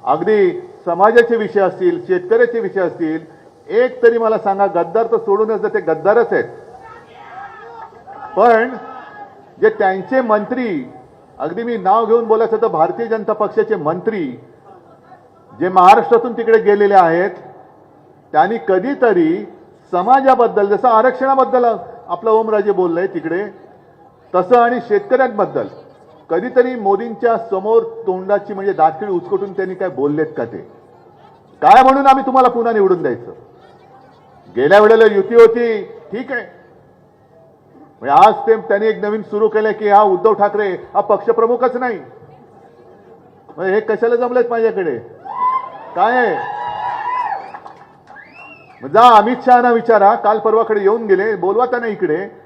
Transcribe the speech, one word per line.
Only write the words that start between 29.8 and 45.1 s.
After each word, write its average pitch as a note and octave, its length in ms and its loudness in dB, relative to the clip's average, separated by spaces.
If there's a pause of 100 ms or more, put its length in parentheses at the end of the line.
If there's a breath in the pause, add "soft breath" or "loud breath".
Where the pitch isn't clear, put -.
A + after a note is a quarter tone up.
बोललेत D3 360 -2 (120)
का, B2 80 -4
ते A2+ 120 -14 (1040)
काय B3+ 220 8
म्हणून C4+ 240 4
आम्ही C4+ 180 4
तुम्हाला B3+ 240 2
पुन्हा A#3 240 -2
निवडून F#3 280 2
द्यायचं? C3 300 -6 (1200)
गेल्या D3+ 240 4
वेळेला A3 260 6 (100)
युती G3 200 0
होती, A3+ 480 6
ठीक - 480 -12
आहे, A#3 300 -10 (1400)
म्हणजे, C#3 280 6
आज - 40 2 (140)
ते, A3+ 80 4
त्यांनी G#3 320 -2
एक F#3+ 160 -4
नवीन G#3 180 -4
सुरू G#3 260 -2
केलंय G#3+ 260 0
की G#3+ 160 -4
हा G3+ 120 6
उद्धव G3+ 320 2
ठाकरे G3+ 380 -2 (220)
हा G3+ 80 0
पक्षप्रमुखच A#3 720 0
नाही. B3 240 -6 (1600)
म्हणजे, F#3 160 -4
हे G#3+ 60 2
कशाला A3+ 360 -2
जमलेत A#3+ 340 0
माझ्याकडे, G3 480 -2 (1000)